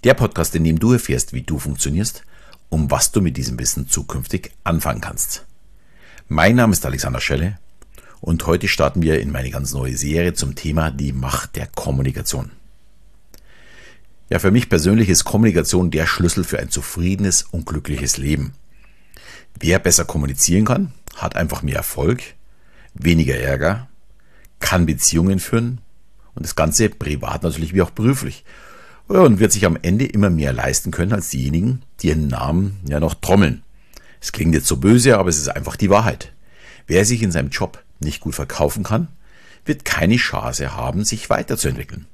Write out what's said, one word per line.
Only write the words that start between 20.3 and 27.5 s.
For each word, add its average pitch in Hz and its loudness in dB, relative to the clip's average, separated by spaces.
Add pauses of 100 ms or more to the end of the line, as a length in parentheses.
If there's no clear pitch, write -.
kann, 165 0 (240)
hat - -6
einfach - -4
mehr 67 -2
Erfolg, 65 -2 (720)
weniger 80 2
Ärger, 69 -2 (760)
kann 92 2
Beziehungen 82 2
führen 120 -2 (540)
und - -10
das - -8
Ganze 80 2
privat - -6
natürlich 80 -4